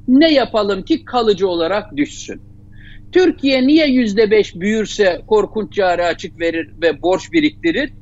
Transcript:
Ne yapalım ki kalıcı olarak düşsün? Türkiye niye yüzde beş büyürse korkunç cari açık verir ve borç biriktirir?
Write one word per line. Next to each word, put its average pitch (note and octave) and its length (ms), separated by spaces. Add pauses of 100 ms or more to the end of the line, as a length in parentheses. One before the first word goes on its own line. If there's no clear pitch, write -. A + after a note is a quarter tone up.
Ne D4 240
yapalım G#3 500
ki - 220
kalıcı G#3 440
olarak F3 480
düşsün? - 460 (720)
Türkiye C#4 540
niye D4+ 200
yüzde A3+ 440
beş G#3 240
büyürse G3 720
korkunç G#3 460
cari F3 320
açık E3 360
verir E3 300 (120)
ve D3 200
borç F3+ 300
biriktirir? E3 680